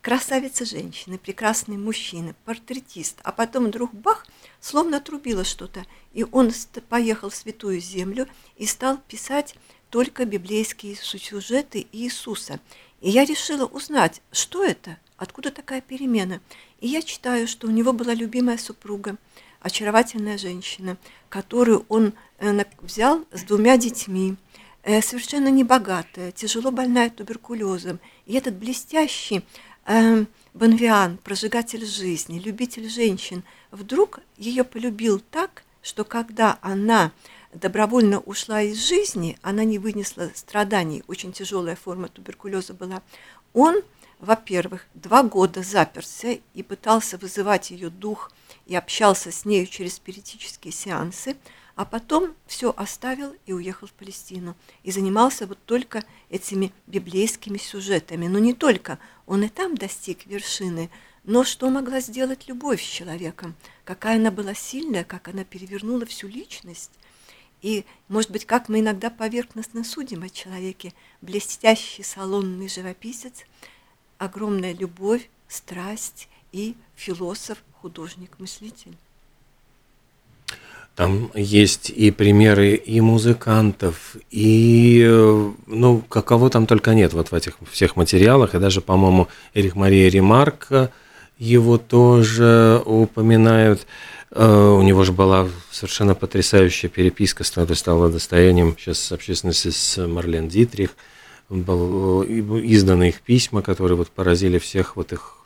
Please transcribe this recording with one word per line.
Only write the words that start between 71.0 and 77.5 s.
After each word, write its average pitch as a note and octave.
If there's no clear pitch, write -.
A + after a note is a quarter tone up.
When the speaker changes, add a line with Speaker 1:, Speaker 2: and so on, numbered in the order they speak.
Speaker 1:
блестящий G#3
салонный F#3+
живописец, A3+
огромная F#3+
любовь, F#3+
страсть -
и G#3+
философ, F#3